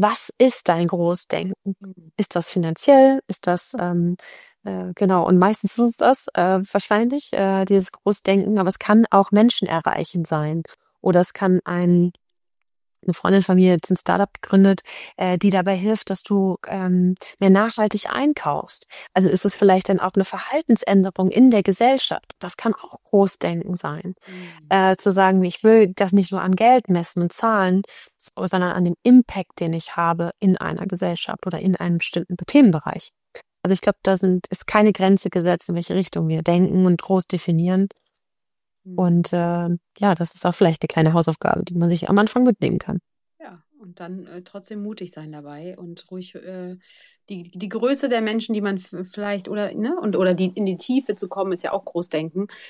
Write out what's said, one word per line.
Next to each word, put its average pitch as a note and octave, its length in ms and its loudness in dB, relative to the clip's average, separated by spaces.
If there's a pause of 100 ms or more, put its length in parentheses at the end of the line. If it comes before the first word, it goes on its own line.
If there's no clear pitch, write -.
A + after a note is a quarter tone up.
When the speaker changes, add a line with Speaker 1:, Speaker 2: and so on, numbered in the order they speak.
Speaker 1:
was - 380 0
ist B3+ 300 2
dein E3+ 200 0
Großdenken? F3 680 -4 (100)
Speaker 2:
Mhm. F#3+ 520 -12
Speaker 1:
Ist - 200 -4
das E3+ 140 -4
finanziell? C4+ 800 4
Ist - 180 -8
das, F3+ 320 -4
ähm, F3 380 -2 (480)
äh, F#3 300 -10
genau, F#3 320 2
und F#3 120 4
meistens G3+ 400 0
ist A#3 120 2
es A#3 60 -8
das, - 380 2
äh, F#3 260 2 (120)
wahrscheinlich, A#3 600 -2
äh, F#3+ 320 0
dieses F#3+ 280 0
Großdenken, G3 640 0
aber F#3 100 0
es - 100 -4
kann A3 320 4
auch G3 200 4
Menschen G#3+ 380 2
erreichen E3 560 -4
sein. D#3 380 -4 (380)
Oder F3+ 200 2
es F3+ 120 0
kann F#3 320 0
ein, F3 480 2 (880)
eine F3 120 -4
Freundin F#3+ 260 2
von F#3 160 2
mir F#3 140 6
jetzt E3+ 200 0
ein F#3 60 2
Startup G3 380 0
gegründet, G3 480 2 (340)
äh, F3+ 220 -2
die G3+ 100 2
dabei F#3+ 260 0
hilft, G#3 360 -4
dass F#3+ 120 -6
du, F#3+ 340 0 (120)
ähm, F#3 460 0 (240)
mehr G3 100 4
nachhaltig G#3+ 600 2
einkaufst. - 760 -4 (280)
Also F#3+ 160 4
ist - 160 0
es - 100 -4
vielleicht F#3+ 320 4
dann F#3+ 120 0
auch F#3 140 -4
eine G3 120 2
Verhaltensänderung G3 1040 0
in B3+ 200 6
der G#3+ 120 4
Gesellschaft. - 800 0
Das - 180 -10
kann - 160 -2
auch - 300 -16
Großdenken F3+ 720 0
sein. E3+ 380 -10 (120)
Speaker 2:
Mhm. F3+ 420 -20
Speaker 1:
Äh, F#3+ 300 2
zu G3+ 140 0
sagen, F#3+ 300 4
ich F3 220 -4
will G#3+ 320 6
das F#3+ 160 -2
nicht G3 180 2
nur F#3 120 -4
an F#3 120 0
Geld A#3 360 4
messen F3 320 -2
und F3 100 -2
Zahlen, G3 500 0 (360)
s-, - 180 -18
sondern F#3 360 -2
an F3+ 120 -2
dem F3 180 -2
Impact, B3 580 4
den E3 120 -4
ich - 240 -8
habe E3+ 420 -2
in F#3 200 2
einer D#3 280 -6
Gesellschaft F3 600 -6
oder F3 140 -6
in F#3+ 160 0
einem F3 220 -2
bestimmten - 380 -6 (100)
Themenbereich. F#3+ 680 2 (500)
Also F#3 120 0
ich F#3 60 -6
glaub, - 220 -2
da F#3+ 140 0
sind, F#3 320 0
ist - 180 -10
keine G#3+ 260 4
Grenze F#3+ 380 2
gesetzt, F3 380 -2
in F3 60 -4
welche E3+ 200 -6
Richtung E3+ 340 -4
wir D#3+ 140 -2
denken F3+ 440 2
und F3 140 4
groß F#3+ 260 -2
definieren. F3+ 600 -2 (960)
Speaker 2:
Mhm. F#3 140 -12
Speaker 1:
Und, F3 340 0
äh, F3 360 -2 (300)
ja, G3+ 160 2
das E3+ 200 -6
ist - 120 -4
auch F3 80 0
vielleicht E3 280 2
eine D#3+ 60 -6
kleine D#3+ 240 2
Hausaufgabe, - 520 0
die F3 100 -12
man E3+ 160 2
sich E3+ 180 -2
am G3+ 100 4
Anfang A3+ 260 2
mitnehmen G3+ 340 0
kann. - 220 -6 (380)
Speaker 2:
Ja, F#3+ 240 -20 (160)
und F3+ 220 -20
dann, F3 260 -14
äh, F3 160 -18
trotzdem G3+ 400 -16
mutig G3+ 300 -12
sein D#3 180 -16
dabei D3+ 460 -16
und E3+ 340 -20
ruhig, F#3 240 -16
äh, F#3 440 -14 (500)
die, F3 220 -14
die F#3 180 -12
Größe B3 400 -2
der A#3 140 0
Menschen, A3 320 -4
die G#3 80 -4
man G3 160 -4
v-, F#3 260 -14
vielleicht G3+ 440 -8
oder, G#3 260 -6
ne, A#3+ 260 -4
und, G3 160 -2
oder F#3 160 2
die, F3+ 140 0
in F#3+ 180 -6
die F#3 140 -4
Tiefe B3+ 360 -4
zu F#3 140 -10
kommen, F#3+ 240 -6
ist F3 100 -8
ja - 100 -6
auch G3 120 -8
Großdenken, E3+ 600 -6 (240)